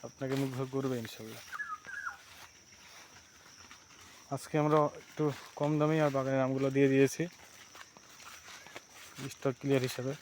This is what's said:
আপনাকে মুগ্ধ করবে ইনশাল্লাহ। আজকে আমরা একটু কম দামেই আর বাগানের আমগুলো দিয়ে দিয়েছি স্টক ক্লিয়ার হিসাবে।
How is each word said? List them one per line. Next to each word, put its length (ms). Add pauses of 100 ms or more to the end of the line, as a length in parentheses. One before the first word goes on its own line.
আপনাকে 320
মুগ্ধ 240 (120)
করবে 280
ইনশাল্লাহ। 420 (3000)
আজকে 280
আমরা 180 (200)
একটু 260 (320)
কম 220
দামেই 240
আর 100
বাগানের 340
আমগুলো 240
দিয়ে 240
দিয়েছি 300 (2000)
স্টক 240
ক্লিয়ার 260
হিসাবে। 380